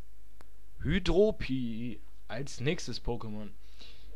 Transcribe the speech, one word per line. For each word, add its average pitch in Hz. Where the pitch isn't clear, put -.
Hydropi 131
als 123
nächstes 131
Pokémon. 107